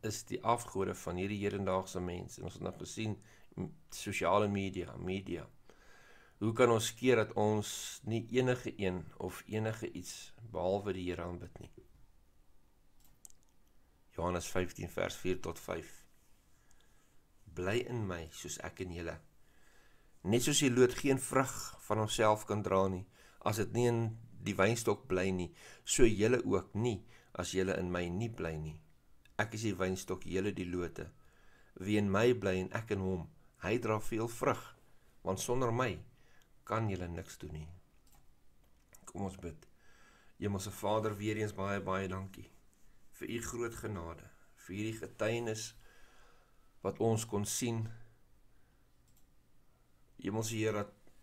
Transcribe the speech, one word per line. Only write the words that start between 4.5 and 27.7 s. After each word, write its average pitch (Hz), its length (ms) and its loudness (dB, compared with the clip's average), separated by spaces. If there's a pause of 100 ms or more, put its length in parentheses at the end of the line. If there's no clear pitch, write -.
media. 92 480 -4 (960)
Hoe 113 160 2
kan 123 160 8
ons 113 240 4
keer 123 240 6
dat 107 160 0
ons 107 720 0
nie 117 240 0
enige 123 480 2
een 90 240 0 (120)
of - 300 -6
enige 110 460 -4
iets - 400 -12 (180)
behalwe 95 460 0
die 90 140 -2
Here 85 120 -4
aanbid 87 380 -10
nie? - 120 -14 (2500)
Johannes 87 320 0
vyftien 90 400 -2
vers - 320 -2
vier 90 240 0
tot 82 160 -4
vyf. - 300 -6 (1700)
"Bly 95 200 0 (180)
in 110 120 -2
my 85 260 -6
soos - 320 -10
ek - 160 -12
in 90 160 -6
julle. 82 200 -6 (1080)
Net 107 180 4
soos 147 220 4
die 135 60 8
loot 123 240 8
geen 135 240 2
vrug 131 340 2 (360)
van 107 100 2
homself 107 480 4
kan 104 160 0
dra 95 260 4
nie, 92 160 -4 (360)
as 107 160 0
dit 101 160 0
nie 117 140 6
in 120 140 4 (460)
die 101 100 0
wynstok 104 500 4
bly 92 240 2
nie, 90 200 -2 (340)
so - 220 8
julle 110 380 4
ook - 300 2
nie, 110 300 0 (300)
as - 180 -4
julle 92 240 2